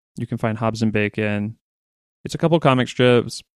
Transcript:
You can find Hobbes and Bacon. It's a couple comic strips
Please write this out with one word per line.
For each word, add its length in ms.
You 80
can 140
find 180
Hobbes 240
and 100
Bacon. 680
It's 80
a 60
couple 200
comic 280
strips 560